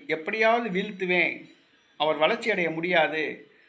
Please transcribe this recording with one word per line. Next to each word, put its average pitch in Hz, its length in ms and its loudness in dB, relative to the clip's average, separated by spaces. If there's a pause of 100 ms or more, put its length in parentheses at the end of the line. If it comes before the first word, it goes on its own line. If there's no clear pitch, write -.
(140)
எப்படியாவது 220 600 0
வீழ்த்துவேன், 180 580 0 (680)
அவர் 151 220 2
வளர்ச்சி 226 320 2
அடைய 170 160 0
முடியாது, 160 520 0 (460)